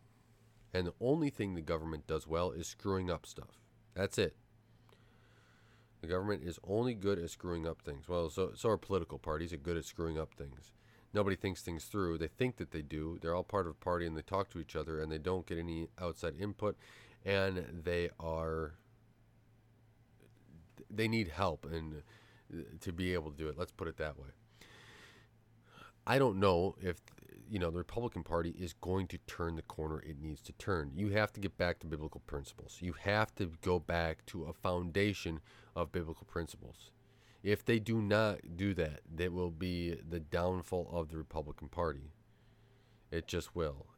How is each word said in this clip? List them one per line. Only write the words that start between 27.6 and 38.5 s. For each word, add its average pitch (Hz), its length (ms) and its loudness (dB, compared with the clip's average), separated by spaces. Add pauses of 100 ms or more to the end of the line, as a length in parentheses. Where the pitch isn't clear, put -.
the 87 80 0
Republican 110 440 -2
Party 85 360 0
is 87 160 -4
going 92 340 0
to 82 180 -6
turn 85 300 -2
the 78 60 -4
corner 78 380 -4
it 71 200 -10
needs 78 220 -6
to - 100 -14
turn. 78 420 0
You 101 160 0
have 104 220 4
to 107 80 -10
get 98 180 -4
back 87 220 2
to 85 60 -10
biblical 76 400 -6
principles. - 540 -10
You 90 220 -2
have 107 340 2
to 90 140 -2 (120)
go 90 160 4
back 82 480 0
to - 180 -6
a 85 80 -6
foundation 90 880 2 (340)
of 85 180 0
biblical 82 340 -4
principles. - 640 -8 (520)
If 101 220 4
they 117 140 6
do 113 220 2
not 104 560 4